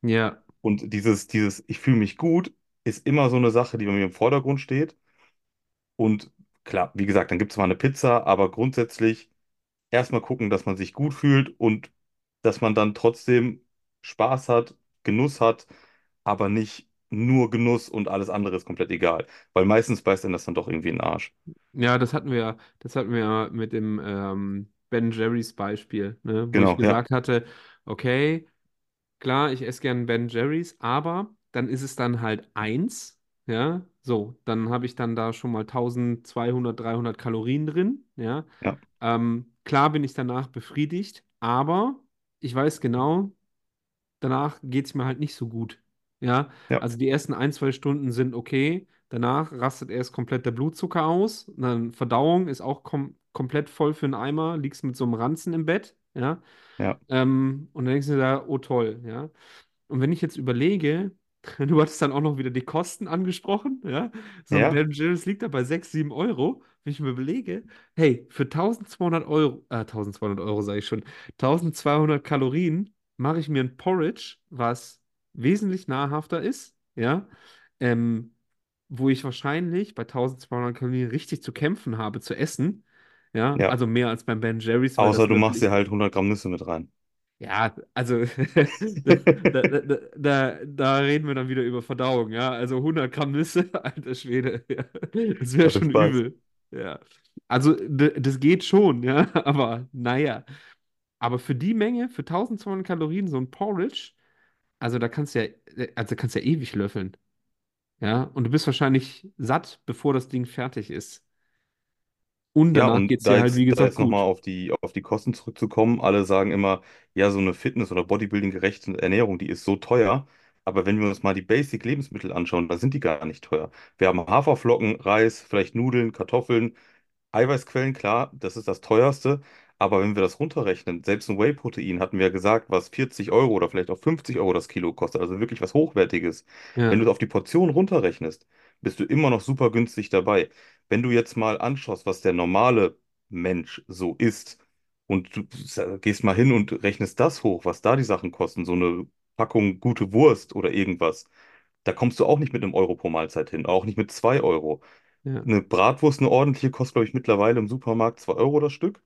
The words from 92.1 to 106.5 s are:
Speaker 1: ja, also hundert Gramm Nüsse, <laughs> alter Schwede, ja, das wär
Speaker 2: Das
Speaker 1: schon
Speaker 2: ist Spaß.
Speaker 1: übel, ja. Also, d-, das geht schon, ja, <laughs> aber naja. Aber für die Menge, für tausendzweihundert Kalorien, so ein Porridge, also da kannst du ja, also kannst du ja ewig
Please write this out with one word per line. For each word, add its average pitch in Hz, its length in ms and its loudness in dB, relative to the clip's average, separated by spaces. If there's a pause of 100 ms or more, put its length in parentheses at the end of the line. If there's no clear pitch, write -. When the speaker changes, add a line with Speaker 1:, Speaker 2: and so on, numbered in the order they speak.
Speaker 1:
ja, 123 200 -2
also 123 300 -4
hundert 151 300 -2
Gramm 143 200 -4
Nüsse, 165 420 0
<laughs> - 100 -6
alter 127 320 -8
Schwede, 123 540 -4
ja, 127 140 -6 (560)
das 127 180 -2
wär 160 160 8
Speaker 2:
Das - 20 -2
Speaker 1:
schon 101 80 2
Speaker 2:
ist 151 60 2
Spaß. 123 340 4
Speaker 1:
übel, - 160 -8 (320)
ja. 101 280 -10 (500)
Also, 131 260 4
d-, 143 440 2
das 135 200 -2
geht 165 240 4
schon, 175 400 4
ja, 139 300 4
<laughs> 165 120 0
aber 127 460 0
naja. 123 540 -2 (720)
Aber 120 200 -2
für 131 160 -4
die 165 200 -2
Menge, 240 340 -2
für 143 160 -10
tausendzweihundert 196 640 -6
Kalorien, 175 400 -4
so 147 100 -4
ein 127 140 -4
Porridge, 202 600 -6 (680)
also 120 200 -2
da 117 100 -2
kannst 143 260 -6
du 110 100 0
ja, - 500 -12
also 113 200 -4
kannst - 200 -6
du - 60 0
ja - 40 -6
ewig 147 300 -2